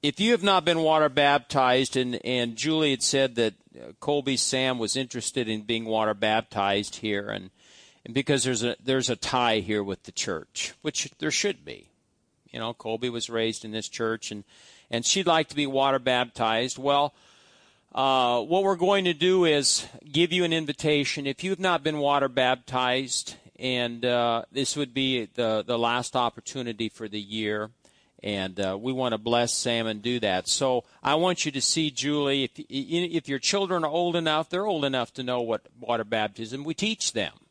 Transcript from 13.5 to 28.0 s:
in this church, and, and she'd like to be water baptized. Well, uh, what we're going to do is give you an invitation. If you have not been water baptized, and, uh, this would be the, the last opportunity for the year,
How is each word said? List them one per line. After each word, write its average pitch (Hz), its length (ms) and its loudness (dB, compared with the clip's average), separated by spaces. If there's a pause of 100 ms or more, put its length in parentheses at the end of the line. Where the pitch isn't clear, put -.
in 107 80 -10
this 110 160 -6
church, 113 420 -4
and, 104 140 -10 (440)
and 117 160 -4
she'd 190 220 2
like 160 220 2
to 143 80 -10
be 147 100 0
water 135 320 2
baptized. 123 800 0
Well, 143 340 2 (800)
uh, 127 480 4
what 165 220 2
we're 196 140 2
going 190 280 2
to 180 100 2
do 180 300 4
is 147 420 2 (240)
give 160 220 2
you 180 120 2
an 165 80 2
invitation. 147 760 0
If 135 160 -6
you 185 80 -4
have 185 100 -2
not 175 220 2
been 151 160 -2
water 143 300 2
baptized, 127 1040 0 (240)
and, 123 460 -2
uh, 120 480 2
this 135 240 -2
would 135 180 -4
be 131 300 0 (100)
the, 110 320 0
the 120 120 -2
last 117 360 0
opportunity 117 760 -4
for 110 200 -10
the 104 120 -6
year, 107 500 -4 (520)